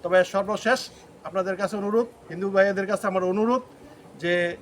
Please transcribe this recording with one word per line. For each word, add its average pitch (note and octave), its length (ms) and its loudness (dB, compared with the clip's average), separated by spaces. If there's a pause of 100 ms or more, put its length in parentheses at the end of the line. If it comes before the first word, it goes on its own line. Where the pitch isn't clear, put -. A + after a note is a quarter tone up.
তবে F3+ 220 4
সর্বশেষ G3+ 560 0 (440)
আপনাদের F#3 320 -4
কাছে G3 200 -4
অনুরোধ, G#3 300 0 (240)
হিন্দু F#3 200 -4
ভাইদের G3 360 2
কাছে G3 200 -2
আমার F#3+ 260 0
অনুরোধ A#3 300 2 (600)
যে F3 100 0 (300)